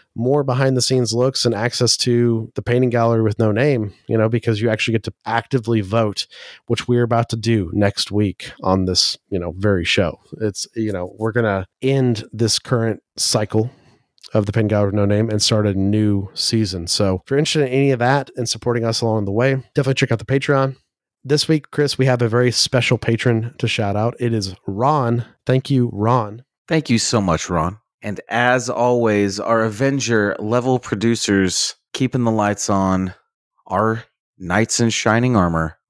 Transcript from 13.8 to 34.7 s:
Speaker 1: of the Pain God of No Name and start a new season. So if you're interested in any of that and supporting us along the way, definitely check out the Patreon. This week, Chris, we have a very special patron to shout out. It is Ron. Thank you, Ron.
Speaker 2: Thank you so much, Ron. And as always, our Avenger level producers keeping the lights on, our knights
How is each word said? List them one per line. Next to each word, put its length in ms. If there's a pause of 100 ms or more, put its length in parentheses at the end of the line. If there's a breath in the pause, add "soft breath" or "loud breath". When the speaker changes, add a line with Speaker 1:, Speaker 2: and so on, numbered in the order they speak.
Speaker 1:
of 120
the 60
Pain 160
God 200
of 60
No 120
Name 240
and 120
start 260
a 60
new 600
season. 540
So 380
if 60
you're 80
interested 280
in 60
any 180
of 80
that 360
and 120
supporting 380
us 160
along 240
the 60
way, 240 (200)
definitely 200
check 160
out 80
the 60
Patreon. 500 (480)
This 240
week, 240
Chris, 260
we 80
have 160
a 80
very 220
special 460
patron 600
to 100
shout 280
out. 240
It 140
is 220 (120)
Ron. 580 (200)
Thank 240
you, 220
Ron. 520 (240)
Speaker 2:
Thank 220
you 80
so 240
much, 280
Ron. 280 (240)
And 280
as 400
always, 720
our 240
Avenger 760
level 400
producers 960 (180)
keeping 300
the 80
lights 380
on, 440 (540)
our 380 (320)
knights 420